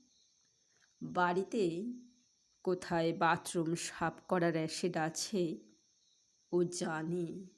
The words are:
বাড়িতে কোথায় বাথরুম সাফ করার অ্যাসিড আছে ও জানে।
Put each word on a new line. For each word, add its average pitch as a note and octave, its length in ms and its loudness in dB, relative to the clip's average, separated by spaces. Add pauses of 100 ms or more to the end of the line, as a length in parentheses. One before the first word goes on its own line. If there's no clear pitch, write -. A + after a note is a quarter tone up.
(1040)
বাড়িতে F3+ 880 0 (720)
কোথায় E3+ 480 2
বাথরুম E3+ 600 2
সাফ - 540 -4
করার E3+ 240 4
অ্যাসিড D#3+ 440 -2
আছে D#3+ 600 0 (960)
ও F3 120 4
জানে। E3+ 840 -2 (120)